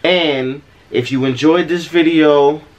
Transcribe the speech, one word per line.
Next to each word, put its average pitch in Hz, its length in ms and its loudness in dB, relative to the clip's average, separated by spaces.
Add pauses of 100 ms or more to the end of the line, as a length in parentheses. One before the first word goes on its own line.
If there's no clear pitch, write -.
And 147 560 -2 (300)
if 120 200 -4
you 131 140 -2
enjoyed 151 440 0
this 170 180 -4
video 151 720 2 (180)